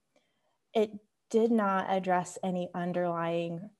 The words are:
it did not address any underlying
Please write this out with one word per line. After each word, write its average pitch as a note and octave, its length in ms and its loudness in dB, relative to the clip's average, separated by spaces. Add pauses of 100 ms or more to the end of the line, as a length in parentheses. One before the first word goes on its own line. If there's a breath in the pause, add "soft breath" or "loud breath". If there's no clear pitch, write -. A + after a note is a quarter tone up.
(720)
it G#3+ 180 2 (380)
did A3+ 220 4
not G3 400 2
address F#3 520 0
any F3+ 300 -2
underlying E3+ 960 -2 (120)